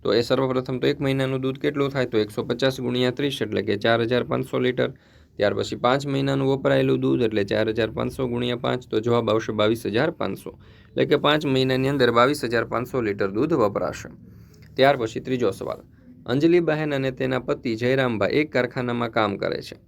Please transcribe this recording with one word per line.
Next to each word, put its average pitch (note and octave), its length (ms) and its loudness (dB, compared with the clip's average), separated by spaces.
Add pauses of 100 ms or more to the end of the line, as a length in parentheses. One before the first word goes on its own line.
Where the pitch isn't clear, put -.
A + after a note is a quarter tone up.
તો G#2+ 120 0
એ A#2 100 4
સર્વપ્રથમ C3 580 0
તો C3+ 60 2
એક C#3+ 120 0
મહિનાનું C3+ 420 0
દૂધ C3 180 -4
કેટલું C#3 320 -2
થાય? B2+ 160 -2
તો A#2 100 -2
એકસો G#2+ 260 -2
પચાસ C3 380 0
ગુણ્યા B2 360 0
ત્રીસ C3+ 240 -2
એટલે G#2 220 -2
કે G#2 140 0
ચાર A#2 240 2
હજાર A#2+ 240 0
પાંચસો C3 340 -4
લિટર. B2+ 320 0 (460)
ત્યાર G2+ 180 2
પછી G#2+ 300 -4
પાંચ C#3 200 2
મહિનાનું C#3 460 0
વપરાયેલું C3+ 500 2
દૂધ C3 260 2
એટલે G#2+ 180 0
ચાર A2 220 0 (100)
હજાર A2 140 0
પાંચસો B2 360 -4
ગુણ્યા A#2+ 380 -2
પાંચ, B2+ 240 -2
તો A2+ 160 0
જવાબ A#2 240 2
આવશે A2 240 0
બાવીસ G#2+ 300 2 (120)
હજાર D3+ 240 2
પાંચસો. - 320 -6 (400)
એટલે C3 140 0
કે C#3+ 200 2
પાંચ D3+ 200 2
મહિનાની C3 480 2
અંદર B2+ 180 4
બાવીસ B2+ 320 4
હજાર A#2 300 0
પાંચસો B2 280 -4
લિટર G2+ 360 -2
દૂધ D#3 260 0
વપરાશે. F#2 460 -2 (680)
ત્યાર C3+ 260 6
પછી A2+ 240 -4
ત્રીજો A#2+ 260 0
સવાલ, - 300 -8 (440)
અંજલિબહેન D#3 680 2
અને C3+ 180 -2
તેના C3 360 -2
પતિ B2+ 280 -2
જયરામભાઈ B2 680 0
એક D3+ 140 -4
કારખાનામાં A#2+ 560 -2
કામ G#2 260 0
કરે - 240 -4
છે. - 160 -16 (100)